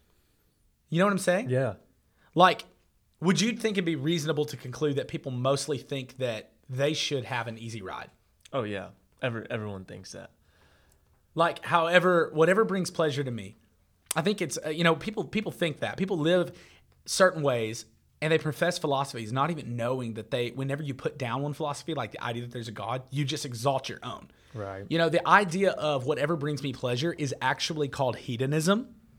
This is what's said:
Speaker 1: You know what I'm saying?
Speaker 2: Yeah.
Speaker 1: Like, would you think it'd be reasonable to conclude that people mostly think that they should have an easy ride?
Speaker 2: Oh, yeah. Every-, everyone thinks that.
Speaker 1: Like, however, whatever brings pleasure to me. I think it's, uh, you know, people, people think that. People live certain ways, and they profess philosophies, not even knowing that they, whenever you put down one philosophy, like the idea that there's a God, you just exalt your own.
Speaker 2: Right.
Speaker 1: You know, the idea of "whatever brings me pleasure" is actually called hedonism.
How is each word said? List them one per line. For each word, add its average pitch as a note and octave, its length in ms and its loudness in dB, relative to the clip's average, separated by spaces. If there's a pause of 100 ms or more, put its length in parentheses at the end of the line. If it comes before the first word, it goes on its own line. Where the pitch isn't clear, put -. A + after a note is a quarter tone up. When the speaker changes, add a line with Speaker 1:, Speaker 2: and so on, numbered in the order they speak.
(920)
Speaker 1:
You D#3+ 60 0
know F#3 80 6
what G#3 60 4
I'm F#3 80 0
saying? F3+ 320 2
Speaker 2:
Yeah. B2+ 240 0 (580)
Speaker 1:
Like, F3 300 6 (580)
would E3 180 4
you A3+ 160 2
think G#3+ 200 -2
it'd F#3+ 100 0
be E3+ 100 0
reasonable D3+ 500 0
to C#3+ 120 -10
conclude C3+ 380 -2
that C3 120 -4
people C#3 240 -8
mostly C3+ 460 0
think C3 400 -10
that A#2 340 -4 (160)
they C#3 260 0
should C3+ 320 -2
have A#2 220 -4
an A2+ 120 -10
easy A2+ 240 -10
ride? E2+ 260 -10 (420)
Speaker 2:
Oh, C3 120 -2
yeah. G2 240 -6 (340)
Every-, A2+ 300 -4
everyone G#2 340 -6
thinks G2 280 -16
that. F#2+ 180 -16 (1040)
Speaker 1:
Like, E3 280 2
however, E3+ 680 6
whatever F#3 320 6
brings F#3 240 0
pleasure D3 340 0
to C3 60 -6
me. G#2 260 -8 (600)
I D#3+ 80 0
think G3+ 180 0
it's, - 240 -4
uh, D#3 40 -4
you D#3+ 140 -2
know, E3 120 6
people, G#3 300 -6
people G#3 260 -4
think D#3+ 300 -2
that. G#2+ 160 -4
People F#3+ 200 -2
live E3+ 400 2 (480)
certain E3+ 380 4
ways, A#2+ 420 0 (340)
and D#3 140 2
they D#3+ 60 6
profess E3 400 0
philosophies, C3+ 520 -2
not C#3 200 2
even A#2+ 240 -6
knowing A2+ 400 -2
that A2 160 -10
they, A#2+ 180 0
whenever C3+ 320 -4
you C#3 140 -6
put C#3+ 240 -6
down B2+ 240 -2
one D3 100 -2
philosophy, D3 400 -6
like A#2+ 200 -4
the - 100 -12
idea A#2+ 180 -6
that A#2+ 100 -10
there's A#2 160 -8
a A2+ 40 -10
God, A2+ 400 -6
you C#3+ 140 0
just D3 200 -4
exalt B2+ 440 -2
your G#2 120 -10
own. A#2+ 260 -12 (280)
Speaker 2:
Right. G2 340 -8
Speaker 1:
You D#3+ 80 0
know, E3 120 4
the - 180 2
idea F#3 460 6
of C#3 340 -2
"whatever D3 280 0
brings C#3+ 280 -4
me C3+ 100 -4
pleasure" B2+ 400 -2
is C#3 300 -4
actually C#3+ 460 0
called B2+ 260 0
hedonism. D3+ 800 0 (240)